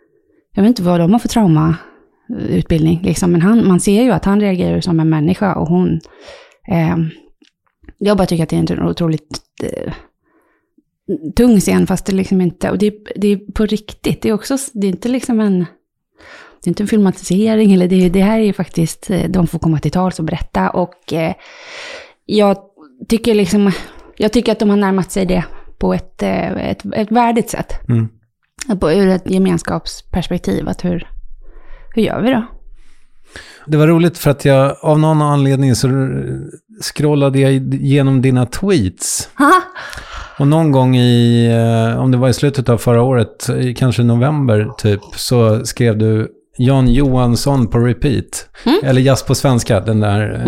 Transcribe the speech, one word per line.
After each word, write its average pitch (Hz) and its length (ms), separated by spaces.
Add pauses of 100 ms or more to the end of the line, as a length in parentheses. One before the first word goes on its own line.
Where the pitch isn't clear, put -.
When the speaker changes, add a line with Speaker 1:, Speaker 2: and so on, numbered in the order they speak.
(560)
Speaker 1:
jag 196 80
vet 208 40
inte 240 160
vad 175 160
de 170 120
har 233 80
för - 100
trauma, 165 460 (640)
eh, - 60 (100)
utbildning, 165 480
liksom, 175 280
men 175 100
han, 214 260
man 180 120
ser 208 240
ju 254 80
att 165 140
han 202 160
reagerar 175 400
som 170 180
en 160 100
människa, 165 460
och 160 120
hon, 170 320 (720)
ehm, 165 380 (880)
jag 208 200
bara 185 100
tycker 165 160
att 156 60
det 170 60 (160)
är - 0
en - 160
otroligt, 165 520 (240)
eh, - 300 (1400)
tung 233 240
scen, 185 280
fast 190 180
det 202 80
liksom 190 280
inte, 175 300
och 185 60
det, 208 160 (220)
det 202 120
är 202 240
på 214 140
riktigt, 214 560
det 220 80
är 220 40
också, 214 240 (160)
det 202 140
är 190 40
inte 180 180
liksom 254 300
en, 202 200
det - 1080
är - 20
inte 175 140
en 196 40
filmatisering, 214 840
eller 180 140
det, 185 220
det 190 120
här 214 180
är 220 40
ju 196 100
faktiskt, - 560
eh, 165 200
de 180 180
får 160 120
komma 160 200
till 151 120
tals 185 280
och 160 60
berätta, - 440
och, - 440
eh, 165 200 (920)
jag 202 300 (520)
tycker 226 260
liksom, 202 360 (460)
jag 214 160
tycker 226 180
att 214 80
de 208 100
har 202 80
närmat 190 340
sig 196 140
det 180 180 (360)
på 185 140
ett, - 300
eh, 190 280 (180)
ett, 196 240
ett 214 180
värdigt 233 380
sätt. - 240 (160)
Speaker 2:
Mm. 113 180 (720)
Speaker 1:
På, 156 120
ur 190 180
ett 185 220
gemenskapsperspektiv, 185 1400
att - 180
hur, 175 220 (880)
hur 226 80
gör - 180
vi 233 100
då? 233 140 (1200)
Speaker 2:
Det 151 100
var 151 100
roligt 170 300
för - 140
att 135 140
jag, 139 360
av 156 180
någon 156 220
anledning 139 540
så - 120 (920)
scrollade 139 580
jag 135 140 (200)
igenom 135 480
dina 127 240
tweets. - 840 (100)
Speaker 1:
Aha. 311 220 (800)
Speaker 2:
Och 143 80
någon 156 240
gång 131 260
i, 120 480 (500)
eh, 123 60
om 131 100
det 127 60
var 127 120
i 117 40
slutet 139 360
av 117 80
förra 117 240
året, 123 480
i 127 240
kanske 123 300
november 117 720
typ, 101 240 (140)
så 113 500
skrev 117 320
du 110 340 (260)
Jan 131 300
Johansson 127 800
på 120 120
repeat. 117 720 (160)
Speaker 1:
Mm. 302 180
Speaker 2:
Eller 131 180
Jazz 131 220
på 135 120
svenska, 120 440
den 107 200
där, 104 340
eh, - 140